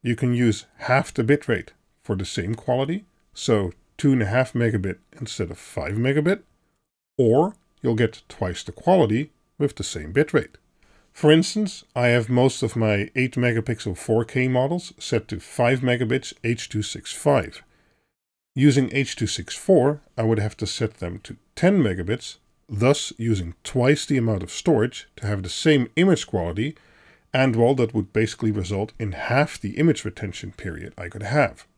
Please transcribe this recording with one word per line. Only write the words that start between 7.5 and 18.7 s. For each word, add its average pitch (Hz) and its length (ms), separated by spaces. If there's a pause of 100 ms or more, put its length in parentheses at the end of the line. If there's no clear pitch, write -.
you'll 117 140
get 113 340
twice - 340
the - 80
quality 147 600 (260)
with 143 180
the 98 80
same 78 300
bitrate. - 420 (560)
For 151 220
instance, 190 500 (140)
I 123 100
have 120 220
most 127 340
of 117 140
my 107 360
eight 127 220
megapixel 117 640
four 117 260
K 127 240
models 135 500
set - 300
to - 140
five 123 400
megabits 123 520 (120)
H 117 240
two 107 120
six - 300
five. - 500 (920)
Using 135 380